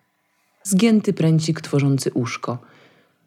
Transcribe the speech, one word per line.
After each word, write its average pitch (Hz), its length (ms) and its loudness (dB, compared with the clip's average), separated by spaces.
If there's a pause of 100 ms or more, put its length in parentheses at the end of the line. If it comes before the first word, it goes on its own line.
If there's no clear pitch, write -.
(640)
Zgięty 208 500 2
pręcik 160 480 0
tworzący 139 500 0
uszko. 120 460 -6 (680)